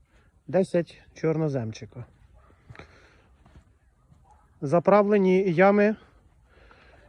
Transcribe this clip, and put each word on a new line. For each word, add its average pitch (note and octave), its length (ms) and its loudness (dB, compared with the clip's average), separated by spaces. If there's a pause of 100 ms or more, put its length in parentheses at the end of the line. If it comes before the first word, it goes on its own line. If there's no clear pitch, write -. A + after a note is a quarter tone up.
(480)
десять F3 540 -2 (120)
чорноземчика. C3+ 920 -6 (2500)
Заправлені F#3+ 920 2
ями G3+ 440 2 (1120)